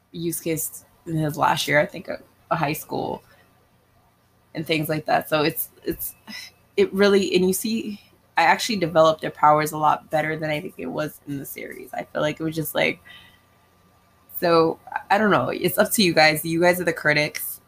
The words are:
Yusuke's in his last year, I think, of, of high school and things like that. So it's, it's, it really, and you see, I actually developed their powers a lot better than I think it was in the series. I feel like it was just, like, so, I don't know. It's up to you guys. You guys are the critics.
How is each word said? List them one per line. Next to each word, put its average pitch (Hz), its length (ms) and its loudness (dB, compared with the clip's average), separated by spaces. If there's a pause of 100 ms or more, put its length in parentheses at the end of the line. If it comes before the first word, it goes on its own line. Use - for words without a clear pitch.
(140)
Yusuke's 165 720 -6 (200)
in 165 100 -6
his 151 220 -2
last 139 300 0
year, 147 120 4
I 160 60 2
think, - 220 -14
of, - 140 -10 (300)
of 165 60 -2
high 151 160 -2
school - 500 -8 (1300)
and 156 100 -8
things 156 240 -2
like 156 160 -4
that. - 240 0
So 151 140 0
it's, - 260 -4 (140)
it's, - 320 -8 (600)
it 196 180 2
really, 196 420 4
and 185 100 4
you 185 80 2
see, 214 480 -6 (360)
I 165 60 4
actually 190 340 2
developed 160 440 4
their 151 100 -6
powers 151 400 4
a 156 60 -8
lot 151 320 0
better 156 260 -2
than 156 140 -6
I 151 100 -4
think - 180 -14
it 175 100 -10
was 156 400 -8
in 143 100 -8
the 135 80 -10
series. - 480 -16
I - 100 -8
feel - 180 -6
like 151 180 -4
it 165 40 -6
was 160 120 -6
just, 156 180 -6
like, 160 260 -2 (1400)
so, 165 400 2 (300)
I 196 80 4
don't 214 140 4
know. 127 180 2
It's - 280 -2
up 208 160 2
to 214 100 4
you 170 100 4
guys. 156 300 4
You 165 160 -2
guys 180 220 4
are - 40 -4
the 165 80 0
critics. 151 600 -2 (140)